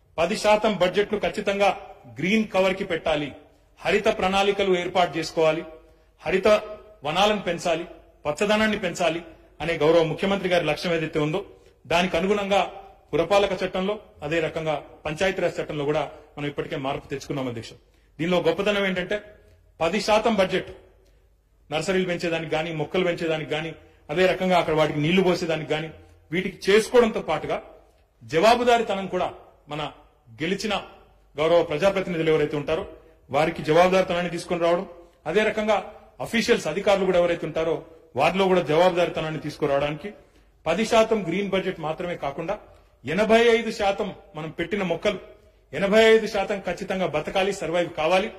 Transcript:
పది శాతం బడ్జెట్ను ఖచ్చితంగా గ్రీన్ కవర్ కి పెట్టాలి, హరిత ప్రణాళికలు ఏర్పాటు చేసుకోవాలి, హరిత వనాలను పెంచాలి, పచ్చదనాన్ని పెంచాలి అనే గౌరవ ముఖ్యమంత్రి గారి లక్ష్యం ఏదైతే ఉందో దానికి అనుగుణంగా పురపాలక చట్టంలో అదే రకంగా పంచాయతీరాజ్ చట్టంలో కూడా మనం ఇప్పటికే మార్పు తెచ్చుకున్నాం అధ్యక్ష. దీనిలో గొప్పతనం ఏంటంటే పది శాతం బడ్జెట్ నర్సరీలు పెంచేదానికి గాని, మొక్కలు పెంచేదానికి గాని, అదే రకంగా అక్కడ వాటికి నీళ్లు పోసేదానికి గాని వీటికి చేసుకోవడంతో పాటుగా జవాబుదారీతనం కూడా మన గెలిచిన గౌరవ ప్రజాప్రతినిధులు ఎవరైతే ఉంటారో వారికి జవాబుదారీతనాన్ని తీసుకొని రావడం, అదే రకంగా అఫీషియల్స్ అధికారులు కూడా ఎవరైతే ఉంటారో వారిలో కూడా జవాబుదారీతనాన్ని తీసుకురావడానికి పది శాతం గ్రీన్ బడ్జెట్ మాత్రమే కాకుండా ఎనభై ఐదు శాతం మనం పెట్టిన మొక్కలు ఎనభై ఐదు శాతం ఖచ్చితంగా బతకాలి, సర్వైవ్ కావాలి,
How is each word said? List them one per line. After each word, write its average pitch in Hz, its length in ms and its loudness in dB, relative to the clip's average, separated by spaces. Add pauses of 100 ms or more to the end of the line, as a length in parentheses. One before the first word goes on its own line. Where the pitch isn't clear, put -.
(180)
పది 175 200 0
శాతం 214 380 4
బడ్జెట్ను 190 440 0
ఖచ్చితంగా 196 500 0 (440)
గ్రీన్ 208 340 0
కవర్ 190 280 2
కి 190 100 -6
పెట్టాలి, 156 420 -2 (520)
హరిత 202 280 0 (100)
ప్రణాళికలు 196 580 2
ఏర్పాటు 175 380 0
చేసుకోవాలి, 160 500 0 (580)
హరిత 190 260 0 (560)
వనాలను 190 380 0
పెంచాలి, 170 440 -2 (360)
పచ్చదనాన్ని 214 580 0
పెంచాలి 170 420 -2 (380)
అనే 165 220 -4
గౌరవ 165 220 6
ముఖ్యమంత్రి 185 480 -2
గారి 170 140 2
లక్ష్యం 151 280 -2
ఏదైతే 156 260 -2
ఉందో 151 200 -2 (460)
దానికి 170 320 0
అనుగుణంగా 196 440 0 (460)
పురపాలక 196 540 2
చట్టంలో 190 340 -2 (280)
అదే 151 160 -2
రకంగా 156 360 -2 (280)
పంచాయతీరాజ్ 175 560 -2
చట్టంలో 151 260 -6
కూడా 151 180 0 (280)
మనం 147 180 -10
ఇప్పటికే 151 360 -8
మార్పు 139 260 -6
తెచ్చుకున్నాం 135 360 -6
అధ్యక్ష. 113 240 -10 (480)
దీనిలో 175 180 0 (100)
గొప్పతనం 202 400 0
ఏంటంటే 185 300 -4 (640)
పది 175 220 0
శాతం 220 340 2
బడ్జెట్ 185 360 0 (960)
నర్సరీలు 175 400 -2
పెంచేదానికి 160 440 -4
గాని, 160 260 -2
మొక్కలు 180 260 -2
పెంచేదానికి 160 480 -2
గాని, 160 180 -4 (380)
అదే 165 180 2
రకంగా 185 320 2
అక్కడ 160 160 2
వాటికి 147 240 2
నీళ్లు 170 280 4
పోసేదానికి 160 460 -2
గాని 156 160 -4 (420)
వీటికి 185 320 -4
చేసుకోవడంతో 214 580 4
పాటుగా 151 360 -4 (640)
జవాబుదారీతనం 220 840 2
కూడా 180 200 -4 (420)
మన 151 120 -8 (600)
గెలిచిన 190 320 -4 (600)
గౌరవ 165 280 4
ప్రజాప్రతినిధులు 180 680 0
ఎవరైతే 151 260 2
ఉంటారో 160 260 -4 (460)
వారికి 156 340 0
జవాబుదారీతనాన్ని 180 680 4
తీసుకొని 170 300 -4
రావడం, 175 220 2 (400)
అదే 175 180 2
రకంగా 208 340 0 (440)
అఫీషియల్స్ 220 460 0
అధికారులు 190 400 2
కూడా 175 140 4
ఎవరైతే 170 260 0
ఉంటారో 160 280 -2 (400)
వారిలో 180 320 2
కూడా 185 220 4
జవాబుదారీతనాన్ని 165 720 2
తీసుకురావడానికి 147 680 -2 (560)
పది 185 200 0
శాతం 220 400 4
గ్రీన్ 190 280 -2
బడ్జెట్ 185 260 -2
మాత్రమే 165 360 -6
కాకుండా 165 400 -6 (500)
ఎనభై 208 440 4
ఐదు 226 220 2
శాతం 196 360 -2 (260)
మనం 156 180 -8
పెట్టిన 190 320 -4
మొక్కలు 185 360 -2 (540)
ఎనభై 196 320 4
ఐదు 220 220 6
శాతం 196 340 -2
ఖచ్చితంగా 185 460 -4
బతకాలి, 190 460 -2
సర్వైవ్ 170 400 -2
కావాలి, 185 340 0 (120)